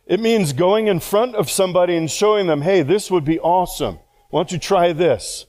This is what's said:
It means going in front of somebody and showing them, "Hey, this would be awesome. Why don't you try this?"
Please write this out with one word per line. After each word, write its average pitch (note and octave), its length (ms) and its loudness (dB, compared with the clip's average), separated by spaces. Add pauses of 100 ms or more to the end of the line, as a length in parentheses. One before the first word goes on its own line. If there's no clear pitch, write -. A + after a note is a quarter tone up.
It F#3+ 120 4
means A3 320 2
going F#3+ 360 2
in F3+ 120 2
front A3+ 360 -2
of F#3+ 140 -2
somebody F3+ 460 0
and E3 160 -2
showing G#3 360 0
them, D3+ 160 0
"Hey, F#3 180 2
this F3 280 -2
would F3+ 140 0
be D#3+ 160 -2
awesome. D#3+ 600 -2 (300)
Why D3 100 -2
don't F3+ 120 -4
you F3 80 -6
try F3 340 2
this?" D3 560 -2